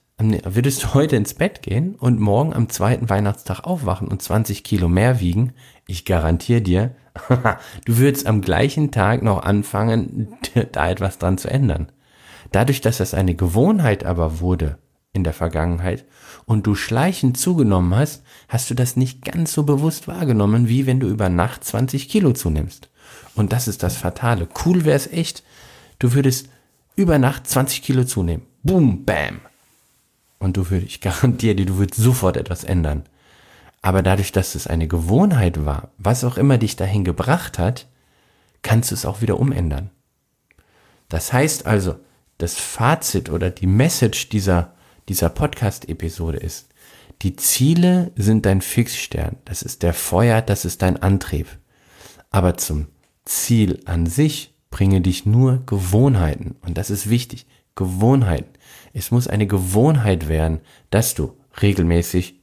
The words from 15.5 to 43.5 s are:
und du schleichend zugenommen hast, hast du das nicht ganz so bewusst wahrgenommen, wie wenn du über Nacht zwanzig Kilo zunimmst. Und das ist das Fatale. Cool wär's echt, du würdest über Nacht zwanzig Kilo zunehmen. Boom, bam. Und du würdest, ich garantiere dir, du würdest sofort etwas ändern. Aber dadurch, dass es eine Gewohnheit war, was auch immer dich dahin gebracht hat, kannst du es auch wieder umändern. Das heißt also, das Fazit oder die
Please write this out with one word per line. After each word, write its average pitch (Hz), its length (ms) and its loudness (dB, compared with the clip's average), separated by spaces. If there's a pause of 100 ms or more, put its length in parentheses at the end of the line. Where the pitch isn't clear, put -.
und 107 200 0
du 104 80 2
schleichend 127 640 0
zugenommen 101 560 2
hast, 143 300 0 (240)
hast 123 240 -4
du - 20 -4
das 123 220 -2
nicht 127 280 -2
ganz 165 300 -4
so 156 80 0
bewusst 147 460 0
wahrgenommen, 117 600 2
wie 131 200 2
wenn 127 120 2
du 127 80 0
über 101 220 0
Nacht 90 340 0
zwanzig 131 460 -4
Kilo 180 240 4
zunimmst. - 560 -4 (460)
Und 107 180 0
das 123 140 -2
ist - 160 -6
das - 140 -2
Fatale. 92 500 -4 (180)
Cool 175 180 4
wär's 147 220 2
echt, - 380 -8 (560)
du 120 140 2
würdest 135 360 0 (460)
über 170 240 4
Nacht - 280 0
zwanzig - 360 -2
Kilo 131 200 0
zunehmen. 90 440 -2 (160)
Boom, 143 420 2
bam. 71 360 -2 (960)
Und 92 180 -2
du 90 140 -2
würdest, 95 200 -2
ich - 100 -16
garantiere 117 520 2
dir, 95 140 0
du 92 100 -2
würdest 101 240 0
sofort 117 340 4
etwas - 280 -6
ändern. 76 400 0 (800)
Aber 92 180 2
dadurch, 95 300 2
dass - 240 -2
es 76 100 -10
eine 82 220 -2
Gewohnheit 90 800 2
war, 69 240 -4 (100)
was 120 240 0
auch 120 140 -2
immer 139 200 4
dich 113 200 -2
dahin 98 260 0
gebracht 92 560 -2
hat, 104 280 -2 (760)
kannst 117 260 2
du - 60 -4
es - 100 -6
auch 95 160 -6
wieder 104 180 0
umändern. 87 520 -2 (1200)
Das 82 220 -6
heißt 143 360 0
also, 95 280 0 (420)
das 85 180 -6
Fazit - 760 -2
oder 90 200 -2
die 90 180 -4